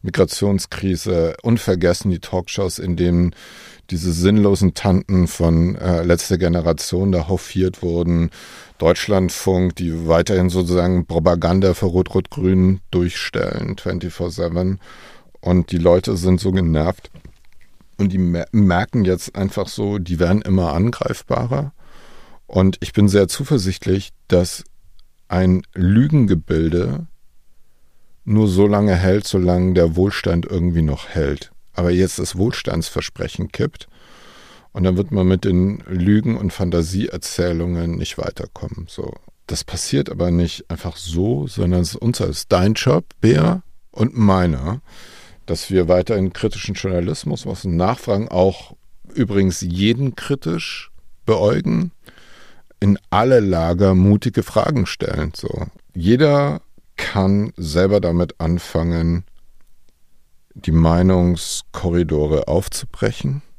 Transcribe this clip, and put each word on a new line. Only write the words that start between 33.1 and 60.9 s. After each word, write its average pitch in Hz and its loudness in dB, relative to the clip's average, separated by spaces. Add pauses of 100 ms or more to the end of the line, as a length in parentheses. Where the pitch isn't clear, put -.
kippt - -6 (840)
und 95 -4
dann 92 2
wird 95 -2
man 95 2
mit 92 2
den 95 0
Lügen 104 0
und 95 -4
Fantasieerzählungen 87 -4
nicht 85 -8
weiterkommen. - -10
So. - -12 (340)
Das - -8
passiert - -4
aber 87 -2
nicht 85 -2
einfach 85 -10
so, 87 -4
sondern 90 0
es 85 -4
ist - -
unser, 117 -2
es 78 -8
ist - -4
dein 98 4
Job, 143 0 (160)
Bea, 156 2 (260)
und - -2
meiner, 92 2 (640)
dass - -6
wir 90 2
weiterhin 92 2
kritischen - -4
Journalismus 87 -4
machen, 90 -6
nachfragen, 104 -2
auch - 0 (360)
übrigens 98 0
jeden 107 0
kritisch - -6 (340)
beäugen, 113 0 (880)
in 98 4 (100)
alle 120 4
Lager 92 2
mutige 98 4
Fragen 107 0
stellen. - -6
So. - -8 (280)
Jeder 143 2 (360)
kann 101 0
selber 90 2
damit 87 0
anfangen, 85 -2 (1300)
die - -6
Meinungskorridore 82 2